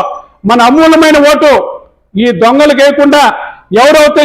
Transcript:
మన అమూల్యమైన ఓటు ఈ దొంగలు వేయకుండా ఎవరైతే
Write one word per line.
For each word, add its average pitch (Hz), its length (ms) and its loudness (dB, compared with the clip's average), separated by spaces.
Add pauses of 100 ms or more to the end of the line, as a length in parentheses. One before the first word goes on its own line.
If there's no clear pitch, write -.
(500)
మన 240 80 0 (120)
అమూల్యమైన 320 480 2 (120)
ఓటు 302 220 0 (720)
ఈ - 20 -2 (160)
దొంగలు 277 380 2
వేయకుండా 285 420 0 (600)
ఎవరైతే 302 420 2